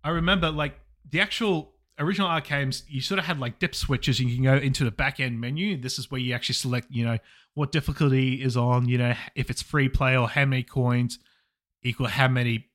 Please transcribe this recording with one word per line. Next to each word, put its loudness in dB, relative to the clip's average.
I -2
remember, 2
like, -4
the -2
actual 0
original 0
arcade -2
games, -4
you -6
sort -2
of -2
had, -2
like, -6
dip -2
switches 0
and 0
you -2
can 0
go 6
into 0
the 0
back-end -4
menu. -4
This -8
is -12
where -6
you -2
actually -4
select, -2
you -2
know, 0
what -2
difficulty 2
is 0
on, 2
you 2
know, 2
if -4
it's -4
free 2
play 2
or 2
how 0
many 2
coins 0
equal -2
how 2
many 0